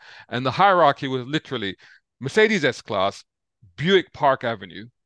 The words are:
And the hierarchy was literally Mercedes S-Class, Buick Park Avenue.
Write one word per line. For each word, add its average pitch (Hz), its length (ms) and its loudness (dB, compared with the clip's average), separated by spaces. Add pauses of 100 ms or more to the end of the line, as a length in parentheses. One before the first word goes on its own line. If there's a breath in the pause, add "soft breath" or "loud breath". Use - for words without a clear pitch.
(280 loud breath)
And 123 180 -6
the 131 60 -2
hierarchy 170 560 4
was 127 180 -6
literally 123 520 -6 (420 soft breath)
Mercedes 208 460 2
S-Class, 101 580 -4 (540)
Buick 180 340 0
Park 135 320 0
Avenue. 101 440 -8 (180)